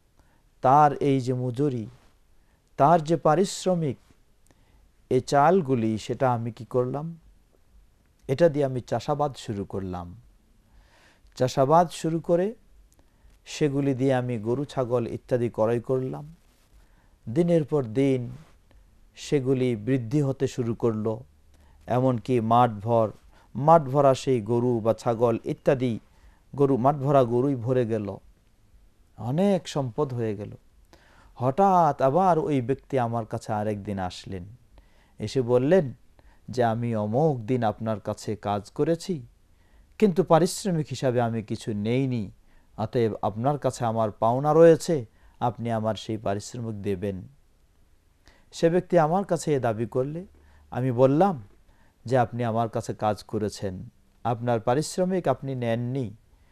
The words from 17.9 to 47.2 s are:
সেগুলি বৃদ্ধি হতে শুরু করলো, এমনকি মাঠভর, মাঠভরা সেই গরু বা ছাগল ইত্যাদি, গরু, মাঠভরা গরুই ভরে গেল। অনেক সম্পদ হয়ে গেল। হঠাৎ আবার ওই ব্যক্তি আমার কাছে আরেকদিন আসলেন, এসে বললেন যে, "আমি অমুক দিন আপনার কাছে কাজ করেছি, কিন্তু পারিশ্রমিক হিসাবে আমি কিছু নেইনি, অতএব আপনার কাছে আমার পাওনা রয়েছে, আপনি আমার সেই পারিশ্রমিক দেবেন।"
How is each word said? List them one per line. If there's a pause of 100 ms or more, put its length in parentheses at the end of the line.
সেগুলি
বৃদ্ধি
হতে
শুরু
করলো, (640)
এমনকি
মাঠভর, (440)
মাঠভরা
সেই
গরু
বা
ছাগল
ইত্যাদি, (560)
গরু,
মাঠভরা
গরুই
ভরে
গেল। (1000)
অনেক
সম্পদ
হয়ে
গেল। (800)
হঠাৎ
আবার
ওই
ব্যক্তি
আমার
কাছে
আরেকদিন
আসলেন, (760)
এসে
বললেন (560)
যে,
"আমি
অমুক
দিন
আপনার
কাছে
কাজ
করেছি, (760)
কিন্তু
পারিশ্রমিক
হিসাবে
আমি
কিছু
নেইনি, (460)
অতএব
আপনার
কাছে
আমার
পাওনা
রয়েছে, (340)
আপনি
আমার
সেই
পারিশ্রমিক
দেবেন।" (1200)